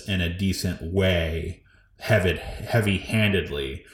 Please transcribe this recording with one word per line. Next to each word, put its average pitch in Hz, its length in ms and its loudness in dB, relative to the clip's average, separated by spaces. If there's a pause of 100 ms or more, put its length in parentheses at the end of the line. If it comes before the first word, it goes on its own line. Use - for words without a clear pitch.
in 95 120 0
a 85 160 -2
decent 92 460 -2
way, 85 800 0 (380)
heavy, 92 360 2
heavy-handedly. 95 1600 0